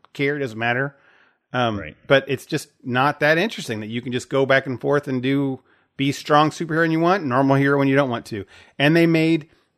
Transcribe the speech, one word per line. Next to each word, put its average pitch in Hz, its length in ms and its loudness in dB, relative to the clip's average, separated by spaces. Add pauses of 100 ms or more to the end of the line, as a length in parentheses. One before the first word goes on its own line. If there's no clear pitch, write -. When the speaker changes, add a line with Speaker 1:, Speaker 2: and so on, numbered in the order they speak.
(120)
Speaker 1:
care. 143 240 -2
It 143 40 -8
doesn't 113 180 -6
matter. 120 380 -2 (560)
Um, 113 280 -2
Speaker 2:
Right. 76 160 -14 (100)
Speaker 1:
but 135 220 2
it's 135 180 -6
just - 220 -8 (160)
not 131 360 0
that 151 160 2
interesting 165 440 -4
that 107 80 -10
you 117 120 -6
can 120 120 -8
just 123 180 -8
go 135 160 2
back 135 200 2
and 127 140 -6
forth 143 280 -2
and 131 120 -4
do, 135 400 -2 (360)
be 139 160 0
strong 151 380 2
superhero 160 320 -2
when 165 100 2
you 160 80 0
want, 175 240 2
normal 135 320 2
hero 139 200 2
when 139 120 2
you 135 80 2
don't 143 120 2
want 117 180 -6
to. 101 180 -8 (340)
And 147 160 4
they 170 140 6
made 160 400 2 (300)